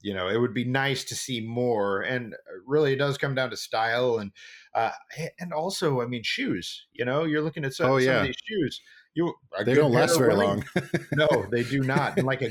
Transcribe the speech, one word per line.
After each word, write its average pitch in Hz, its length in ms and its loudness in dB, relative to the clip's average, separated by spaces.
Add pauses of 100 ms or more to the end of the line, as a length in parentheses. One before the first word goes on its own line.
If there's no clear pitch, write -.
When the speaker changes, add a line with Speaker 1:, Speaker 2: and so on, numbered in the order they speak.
Speaker 1:
you 101 120 -8
know, 92 160 -4
it 107 80 0
would 120 160 0
be 120 120 -2
nice 135 400 -2
to - 100 -10
see 120 260 -8
more, 110 600 0
and, 123 340 -4
uh, - 20 -14 (280)
really 139 280 2
it 127 40 -2
does 139 200 0
come 139 180 -2
down 127 160 -2
to 101 60 -8
style 117 640 0
and, 101 120 -8 (440)
uh, 113 160 0 (280)
a-, 160 200 -8
and 175 140 -10
also, 156 480 -2
I 117 60 -4
mean, 123 160 -6
shoes, - 680 -6
you 123 120 -4
know, 143 200 0
you're 151 180 0
looking 156 220 -4
at 131 100 -4
some, 139 140 2
Speaker 2:
Oh, 135 100 4
Speaker 1:
some 127 160 4
Speaker 2:
yeah. - 20 4
Speaker 1:
of 98 60 2
these 107 220 -4
shoes, 180 360 -4 (340)
you, 165 180 0 (240)
a 104 80 -2
Speaker 2:
They 120 80 4
Speaker 1:
good - 20 6
Speaker 2:
don't 147 160 6
Speaker 1:
pair - 20 4
Speaker 2:
last 160 240 4
Speaker 1:
of - 20 6
Speaker 2:
very 113 140 6
Speaker 1:
running - 20 4
Speaker 2:
long. 101 300 2 (100)
<laughs> - 0 - (380)
Speaker 1:
No, 143 380 4
they 120 120 2
do 131 200 0
not. 135 340 0
And, 139 80 2
like, 131 160 0
a 113 100 -2